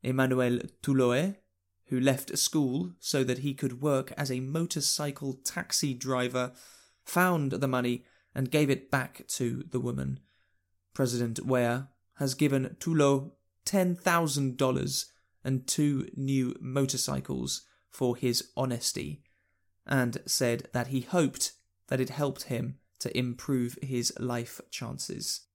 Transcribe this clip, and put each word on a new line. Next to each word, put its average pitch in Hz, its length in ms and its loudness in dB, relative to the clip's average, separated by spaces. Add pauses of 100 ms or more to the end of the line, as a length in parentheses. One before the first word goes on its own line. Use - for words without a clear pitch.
Emmanuel 127 580 2 (220)
Tuloe, 135 540 4 (500)
who 127 120 -2
left 131 380 2
school 156 640 0
so 135 240 0
that 127 140 -2
he 135 160 -4
could 123 260 -4
work 135 340 0
as 139 160 -4
a 127 100 -2
motorcycle 143 920 -2 (100)
taxi - 520 -2
driver, 127 580 0 (500)
found 175 480 2
the 135 160 0
money 123 380 0 (300)
and 135 160 0
gave 151 180 4
it 131 220 0
back - 360 -2
to 123 440 -2
the 123 100 -2
woman. 131 400 -4 (720)
President 120 540 0
Weah 123 420 2 (280)
has 135 180 0
given 135 440 2
Tulo 143 520 4 (340)
ten 185 300 2
thousand 143 640 2
dollars 135 520 0 (320)
and 131 240 -2
two 147 480 2
new 135 460 0
motorcycles 135 1000 -2 (260)
for 123 280 0
his - 380 0
honesty, 135 680 -4 (640)
and 123 400 2
said 120 480 0
that 123 140 0
he 131 120 -2
hoped 151 520 0 (340)
that 131 140 0
it 127 100 0
helped 143 340 -4
him 131 320 -4 (220)
to - 180 -4
improve 123 640 -2
his 127 400 -2
life 120 400 -4 (100)
chances. - 840 -8